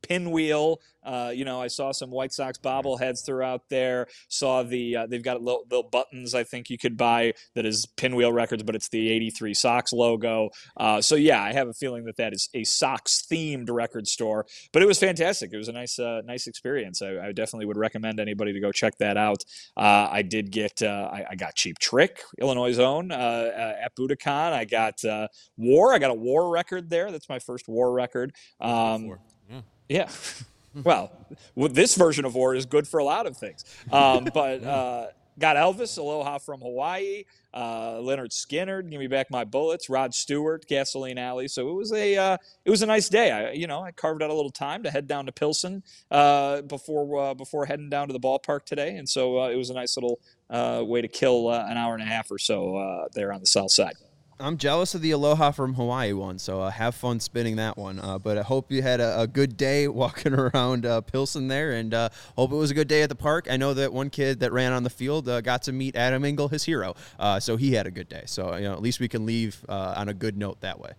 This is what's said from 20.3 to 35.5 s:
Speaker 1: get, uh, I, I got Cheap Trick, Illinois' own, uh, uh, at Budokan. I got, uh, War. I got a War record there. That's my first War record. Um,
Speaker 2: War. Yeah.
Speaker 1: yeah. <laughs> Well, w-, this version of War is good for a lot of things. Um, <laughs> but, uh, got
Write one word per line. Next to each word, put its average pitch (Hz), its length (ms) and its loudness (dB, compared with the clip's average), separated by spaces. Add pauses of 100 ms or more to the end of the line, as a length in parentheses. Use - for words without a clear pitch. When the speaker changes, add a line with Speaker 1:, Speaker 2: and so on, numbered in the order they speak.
Speaker 1:
get, 104 300 -2
uh, 101 300 -2
I, 101 180 -8
I 95 40 -10
got 90 220 -8
Cheap - 240 -4
Trick, 151 400 2 (200)
Illinois' 123 380 0
own, 147 320 2
uh, 160 60 -6
uh, 117 680 -2
at 123 120 -8
Budokan. 143 560 0
I 120 140 -2
got, 113 380 0
uh, 107 220 -2 (300)
War. 151 380 6
I 220 40 6
got 135 140 4
a - 20 0
War 131 340 2
record 170 420 -2
there. 170 200 0
That's 160 180 -12
my 131 120 -6
first 123 280 -12
War 123 240 2
record. 123 420 -2 (260)
Um, 113 460 0
Speaker 2:
War. 95 140 -14 (300)
Yeah. 120 100 -16 (280)
Speaker 1:
yeah. 170 260 0
<laughs> - 40 -14 (680)
Well, 156 280 4 (420)
w-, 139 140 2
this 147 280 6
version 156 280 6
of 123 100 -4
War 127 200 4
is 131 100 -2
good 147 240 2
for - 80 -2
a 147 80 2
lot 185 220 0
of 135 100 -8
things. - 260 -12 (300)
Um, 135 380 8
<laughs> - 40 -16
but, 131 300 0
uh, 123 440 -2 (300)
got 156 180 6